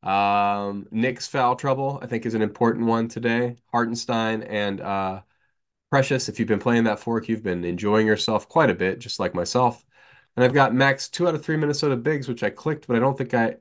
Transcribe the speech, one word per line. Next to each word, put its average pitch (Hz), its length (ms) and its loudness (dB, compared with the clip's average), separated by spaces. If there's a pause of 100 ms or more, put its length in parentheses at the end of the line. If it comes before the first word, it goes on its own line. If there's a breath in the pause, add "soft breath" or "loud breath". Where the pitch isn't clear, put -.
Um, 101 880 0
Knicks 110 380 -2
foul 127 280 2
trouble, 139 460 -2
I 120 60 -12
think, 117 180 -4
is 113 80 -4
an 110 80 0
important 113 460 2
one 113 200 2
today. 120 500 -2 (140)
Hartenstein 113 720 -2
and, 101 380 -4
uh, 95 400 -4 (680)
Precious, 135 360 2
if - 120 -10
you've 110 80 0
been 107 100 2
playing 117 280 2
that 104 140 0
fork, 113 300 -4
you've 110 140 -2
been 90 200 -2
enjoying 104 440 2
yourself 107 420 0
quite 151 220 4
a 87 40 0
bit, 92 220 0
just - 220 -12
like 95 160 0
myself. - 500 0 (500 soft breath)
And 120 80 4
I've 127 120 4
got 135 180 4
max 135 340 2
two 175 200 -2
out 165 80 0
of 156 100 -8
three 160 120 -2
Minnesota 147 400 0
bigs, 139 300 -2
which 120 140 -6
I 104 80 0
clicked, - 380 -6
but 120 80 0
I 113 40 4
don't 135 180 0
think 123 180 -4
I 113 260 0